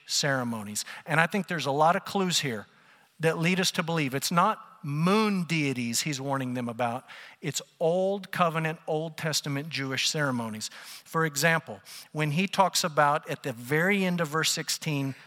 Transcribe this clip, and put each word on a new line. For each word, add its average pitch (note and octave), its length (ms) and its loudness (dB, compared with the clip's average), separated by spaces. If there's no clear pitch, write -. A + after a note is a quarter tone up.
ceremonies. A#2 800 -2
And D#3 120 2
I E3+ 60 4
think F#3+ 220 -2
there's D#3 180 -4
a C#3+ 60 0
lot D#3 240 6
of F#3+ 100 -4
clues F#3 360 0
here A2+ 260 -4
that D#3+ 200 2
lead F3+ 200 2
us - 120 2
to F#3 100 -2
believe D#3 320 0
it's C#3 180 -2
not E3+ 320 2
moon F3+ 600 2
deities C3 560 0
he's C#3 200 -4
warning C3+ 320 -2
them B2 160 -4
about. A#2+ 360 -2
It's C#3+ 200 -4
Old F#3 520 0
Covenant, D#3+ 540 0
Old D#3 320 -4
Testament D3 520 -2
Jewish C3+ 400 -2
ceremonies. A#2+ 600 -2
For D#3+ 200 0
example, D3+ 560 0
when D3+ 200 0
he F3+ 140 2
talks - 380 2
about, D3+ 440 2
at C#3+ 140 -6
the C#3 120 -6
very D#3 520 2
end F3+ 160 0
of D#3+ 60 -2
verse D3+ 240 0
sixteen, C#3 640 -2